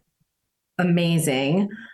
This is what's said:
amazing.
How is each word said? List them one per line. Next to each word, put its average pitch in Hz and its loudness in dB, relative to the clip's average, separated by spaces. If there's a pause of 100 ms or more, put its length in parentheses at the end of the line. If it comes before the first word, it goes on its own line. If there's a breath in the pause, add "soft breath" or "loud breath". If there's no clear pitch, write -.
(760)
amazing. 170 0 (240 loud breath)